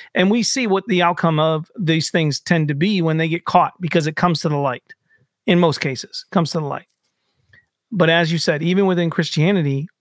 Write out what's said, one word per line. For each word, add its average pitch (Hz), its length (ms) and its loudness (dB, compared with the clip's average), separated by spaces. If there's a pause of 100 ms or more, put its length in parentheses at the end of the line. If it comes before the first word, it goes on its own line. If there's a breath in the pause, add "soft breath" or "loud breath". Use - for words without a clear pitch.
(140 loud breath)
And 185 160 2
we 233 140 2
see 254 240 -2
what 190 200 0
the 180 140 2
outcome 170 380 2
of 160 400 0
these 160 320 0
things 156 300 0
tend 160 260 0
to 147 80 -2
be 185 260 0
when 160 140 0
they 160 140 -2
get 170 160 -6
caught, 170 340 2
because 165 260 -2
it 151 120 -6
comes 180 240 0
to 160 80 -2
the 147 80 -2
light. 131 260 -4 (640)
In 175 140 4
most 165 200 2
cases, - 500 -8
it - 40 -18
comes 180 180 0
to 170 80 -4
the 151 60 -6
light. 139 220 -10 (1000 soft breath)
But 170 200 2
as 165 240 2
you 170 40 -2
said, 151 240 -2
even 180 240 2
within 175 240 2
Christianity, 156 800 0 (140)